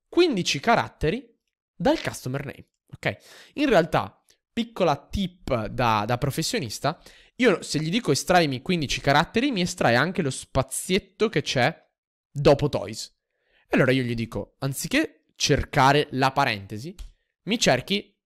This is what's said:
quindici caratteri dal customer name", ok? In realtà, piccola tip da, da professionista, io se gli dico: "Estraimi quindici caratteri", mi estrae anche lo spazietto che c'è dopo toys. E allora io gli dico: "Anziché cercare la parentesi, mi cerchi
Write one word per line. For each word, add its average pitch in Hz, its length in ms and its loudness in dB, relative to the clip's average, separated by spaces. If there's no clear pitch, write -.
quindici 233 500 2
caratteri 170 640 0
dal 277 280 0
customer 127 420 -8
name", - 280 -16
ok? - 240 -6
In 294 120 0
realtà, 160 560 2
piccola 202 420 0
tip 135 600 -4
da, 113 380 0
da 120 120 -2
professionista, 151 800 -4
io 226 260 2
se - 160 -6
gli 156 100 -2
dico: 185 240 0
"Estraimi 147 480 2
quindici 165 400 -2
caratteri", 170 500 2
mi 190 120 -2
estrae 156 320 0
anche 160 260 0
lo 139 100 -2
spazietto - 1000 -4
che 160 100 0
c'è - 480 -2
dopo 143 380 4
toys. 104 480 -8
E - 100 0
allora 135 160 4
io 131 100 2
gli 120 120 -2
dico: 110 440 -8
"Anziché - 640 -4
cercare 139 760 2
la 135 220 0
parentesi, 113 640 -4
mi 233 140 -4
cerchi - 560 0